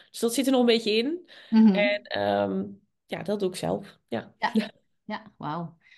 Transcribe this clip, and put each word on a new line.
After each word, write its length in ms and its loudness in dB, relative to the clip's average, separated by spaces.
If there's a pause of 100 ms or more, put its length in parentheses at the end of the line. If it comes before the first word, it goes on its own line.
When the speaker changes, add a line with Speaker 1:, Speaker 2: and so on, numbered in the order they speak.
(100)
Speaker 1:
Dus 100 -18
dat 140 -2
zit 120 -2
er 60 2
nog 80 4
een 60 2
beetje 300 2
in. 340 -4 (200)
Speaker 2:
Mhm. 240 8
Speaker 1:
En, 280 0
ehm, 600 0 (420)
ja, 160 -10
dat 180 -4
doe 80 0
ik 80 -8
zelf. 420 -6 (100)
Ja. 300 -10
Speaker 2:
Ja. 140 -4
Speaker 1:
<laughs> 320 -4 (200)
Speaker 2:
Ja, 320 -14
wauw. 400 -10 (220)